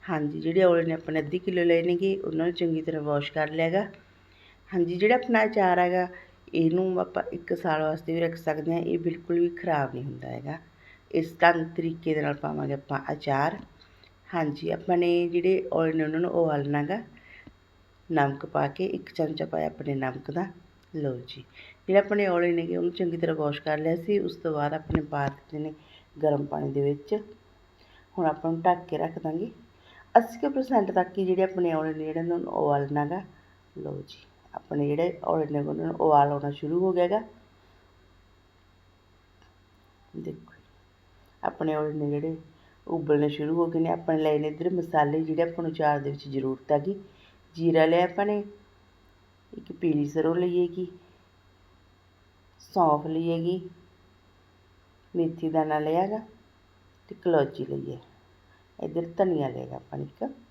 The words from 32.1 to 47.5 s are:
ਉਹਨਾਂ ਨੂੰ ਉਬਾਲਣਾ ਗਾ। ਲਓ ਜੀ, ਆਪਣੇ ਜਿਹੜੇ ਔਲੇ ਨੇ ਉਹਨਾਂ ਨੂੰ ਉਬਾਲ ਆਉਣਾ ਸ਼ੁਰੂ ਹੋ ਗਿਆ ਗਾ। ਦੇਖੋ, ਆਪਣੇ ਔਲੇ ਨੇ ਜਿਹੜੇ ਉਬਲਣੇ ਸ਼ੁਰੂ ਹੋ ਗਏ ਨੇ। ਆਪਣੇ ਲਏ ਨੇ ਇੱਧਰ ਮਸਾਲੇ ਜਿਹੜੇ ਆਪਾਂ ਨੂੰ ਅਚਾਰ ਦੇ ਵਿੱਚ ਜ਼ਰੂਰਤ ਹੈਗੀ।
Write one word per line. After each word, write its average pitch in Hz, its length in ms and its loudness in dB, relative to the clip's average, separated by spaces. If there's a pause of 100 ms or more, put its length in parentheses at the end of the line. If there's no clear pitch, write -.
ਉਹਨਾਂ 170 180 0
ਨੂੰ - 140 -6
ਉਬਾਲਣਾ 147 540 0
ਗਾ। 180 160 -6 (540)
ਲਓ 147 320 -10
ਜੀ, - 100 -20 (360)
ਆਪਣੇ 147 340 -2
ਜਿਹੜੇ 165 360 -2
ਔਲੇ 160 260 0
ਨੇ 147 100 -2
ਉਹਨਾਂ 151 260 -4
ਨੂੰ 165 80 -4
ਉਬਾਲ 147 380 6
ਆਉਣਾ 143 180 -2
ਸ਼ੁਰੂ 151 300 -2
ਹੋ 190 120 2
ਗਿਆ 175 160 4
ਗਾ। 214 140 0 (3000)
ਦੇਖੋ, - 380 -12 (880)
ਆਪਣੇ 156 320 -2
ਔਲੇ 151 180 -2
ਨੇ 147 180 -2
ਜਿਹੜੇ 156 260 -4 (500)
ਉਬਲਣੇ 151 420 2
ਸ਼ੁਰੂ 147 280 -2
ਹੋ 170 100 4
ਗਏ 165 140 -2
ਨੇ। 165 100 2
ਆਪਣੇ 170 280 0
ਲਏ 151 200 2
ਨੇ 151 100 0
ਇੱਧਰ 165 220 -2
ਮਸਾਲੇ 160 500 2
ਜਿਹੜੇ 160 220 0
ਆਪਾਂ 170 220 -2
ਨੂੰ 160 80 -2
ਅਚਾਰ 147 280 2
ਦੇ 139 100 -4
ਵਿੱਚ 143 180 -10
ਜ਼ਰੂਰਤ 131 440 -2
ਹੈਗੀ। 180 280 0 (560)